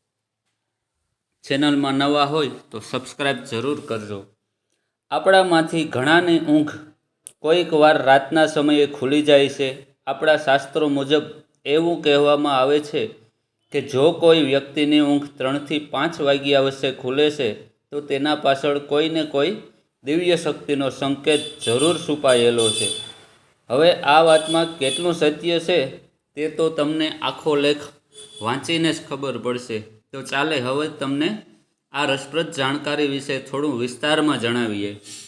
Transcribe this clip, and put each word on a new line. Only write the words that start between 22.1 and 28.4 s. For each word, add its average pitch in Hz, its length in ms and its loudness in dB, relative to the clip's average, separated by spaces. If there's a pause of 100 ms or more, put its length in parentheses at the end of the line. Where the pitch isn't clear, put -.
છે. 107 180 -4 (840)
હવે 156 240 4
આ 156 280 4
વાતમાં 165 560 2
કેટલું 165 360 -2
સત્ય 156 460 0
છે, 170 380 -2 (380)
તે 151 140 -4
તો 160 200 -2
તમને 156 520 -4
આખો 147 340 -2
લેખ 143 220 2 (640)